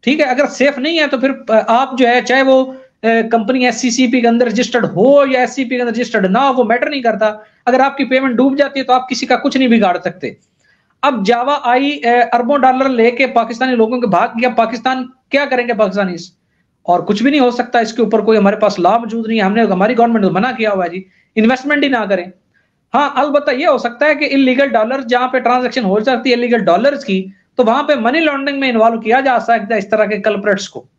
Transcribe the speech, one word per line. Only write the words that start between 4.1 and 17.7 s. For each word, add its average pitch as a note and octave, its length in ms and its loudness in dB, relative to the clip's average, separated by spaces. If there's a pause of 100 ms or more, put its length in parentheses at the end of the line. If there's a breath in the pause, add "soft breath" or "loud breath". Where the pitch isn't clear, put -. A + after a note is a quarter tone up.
के A#3 80 2
अंदर A#3+ 180 2
registered A#3+ 400 -2
हो C4+ 400 4
या C4 160 0
एससीपी B3 280 -4
के B3 120 -2
अंदर A#3+ 100 -4
registered A3+ 340 -2
ना G3 140 2
हो, C#4 140 2
वो B3 100 2
matter B3 240 0
नहीं C#4 140 -6
करता। G#3+ 440 -2 (200 loud breath)
अगर B3 140 2
आपकी C#4 240 0
payment C4 320 0
डूब C4+ 200 2
जाती C#4 240 -2
है C4 60 -4
तो B3 60 2
आप B3+ 160 0
किसी B3 180 -6
का B3 100 2
कुछ C4+ 200 -4
नहीं B3+ 120 2
बिगाड़ G3+ 300 2
सकते। C#3+ 380 -8 (680)
अब B3+ 220 0
Java A#3+ 400 2
I, C4 260 2
अ, A#3+ 440 0
अरबों B3 260 0
dollar C4 280 2
लेके B3 380 2
पाकिस्तानी A#3+ 500 -2
लोगों A#3 240 0
के A#3+ 60 -2
भाग G#3 340 0
गया, B3 100 0
पाकिस्तान B3 540 -2 (260)
क्या C#4 160 0
करेंगे A#3+ 280 -2
पाकिस्तानीज? F#3+ 580 -4 (540)
और F3 160 0
कुछ G#3 200 -2
भी C4+ 80 2
नहीं D4 100 2
हो B3 100 4
सकता, A#3 300 -2